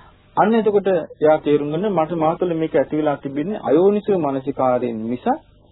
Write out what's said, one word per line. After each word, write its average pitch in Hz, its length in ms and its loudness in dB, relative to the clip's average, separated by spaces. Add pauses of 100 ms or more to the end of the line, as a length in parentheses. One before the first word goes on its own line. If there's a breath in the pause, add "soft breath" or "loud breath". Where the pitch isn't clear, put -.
(360 soft breath)
අන්න 202 180 4
එතකොට 202 340 2
එයා 156 500 2
තේරුම් 147 300 2
ගන්න 180 240 -2
මට 160 220 0
මා 160 200 0
තුළ 175 200 -2
මේක 160 200 -4
ඇති 143 220 0
වෙලා 151 200 0
තිබෙන්නේ 151 460 -6
අයෝනිසෝ 196 560 2
මනසිකාරයෙන් 127 840 -2
මිස 123 220 -6 (460)